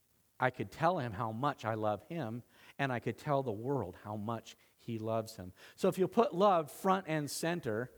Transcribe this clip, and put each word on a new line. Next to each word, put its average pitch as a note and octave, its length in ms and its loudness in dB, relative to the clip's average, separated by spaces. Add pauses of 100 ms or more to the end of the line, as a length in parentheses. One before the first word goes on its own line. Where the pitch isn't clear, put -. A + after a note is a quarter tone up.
(380)
I B2+ 120 2
could A2 200 -6
tell E3+ 280 2
him B2 140 -4
how A2 200 -2
much B2+ 320 -2
I A2 100 0
love G#2+ 340 0
him, B2 340 -6 (360)
and C3+ 140 0
I A#2+ 80 -2
could - 180 -4
tell C#3 240 2
the B2+ 80 -2
world A2 540 -2
how G#2 120 -6
much A2 400 -6 (220)
he A#2 200 -6
loves A2 360 -2
him. F#2 180 -10 (220)
So - 140 2
if F3+ 100 0
you F#3 80 4
put A3+ 280 4
love F3 360 4
front F#3+ 380 2
and D3+ 200 0
center, B2+ 680 -2